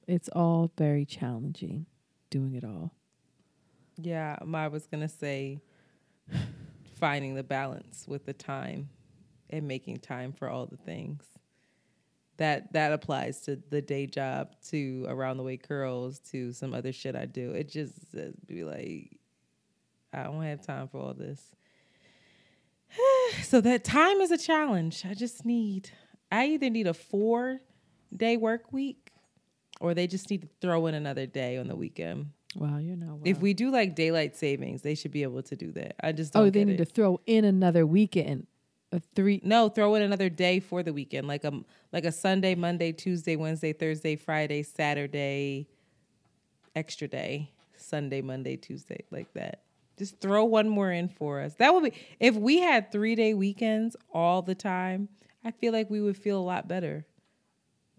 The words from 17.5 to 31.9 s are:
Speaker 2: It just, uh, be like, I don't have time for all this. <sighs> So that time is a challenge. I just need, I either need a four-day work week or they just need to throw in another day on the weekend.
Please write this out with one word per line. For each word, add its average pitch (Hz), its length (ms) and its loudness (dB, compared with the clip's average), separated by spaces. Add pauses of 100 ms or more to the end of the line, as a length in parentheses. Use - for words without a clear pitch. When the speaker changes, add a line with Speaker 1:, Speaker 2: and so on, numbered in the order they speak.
Speaker 2:
It 147 180 -6
just, 151 240 -8 (240)
uh, 71 140 -10 (140)
be 85 180 -10
like, 78 540 -12 (920)
I 139 120 -8
don't 156 180 -8
have 151 240 -8
time 135 220 -10
for 135 120 -12
all 131 140 -8
this. 139 260 -12 (1500)
<sighs> 508 520 4
So - 180 6
that 240 240 4
time 359 360 4
is 359 100 4
a 339 80 2
challenge. 233 680 0
I 202 60 -6
just 233 300 -8
need, 214 460 -2 (420)
I 233 140 2
either 285 240 0
need 220 160 0
a 165 80 2
four-day 233 1400 -2
work 226 360 0
week 269 400 -6 (680)
or 170 140 0
they 175 120 0
just 185 240 -4
need 202 120 -2
to 156 60 -18 (120)
throw 165 260 2
in 160 80 0
another 139 320 -4
day 127 320 -4
on 123 100 -6
the 135 80 -6
weekend. 139 540 -8 (240)